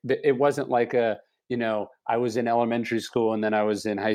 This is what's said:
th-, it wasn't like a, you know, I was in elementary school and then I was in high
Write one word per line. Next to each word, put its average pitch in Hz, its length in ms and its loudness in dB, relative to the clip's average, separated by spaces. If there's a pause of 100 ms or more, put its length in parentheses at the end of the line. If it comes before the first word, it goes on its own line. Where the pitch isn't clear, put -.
th-, 127 160 -2
it 139 140 2
wasn't 139 320 0
like 120 240 0
a, 117 260 0 (320)
you 120 60 -2
know, 110 300 -2 (200)
I 120 80 0
was 117 220 -2
in 117 100 0
elementary 117 540 0
school 113 320 0
and 110 100 -2
then 107 100 0
I 107 100 2
was 104 220 -2
in 107 120 -2
high 107 180 0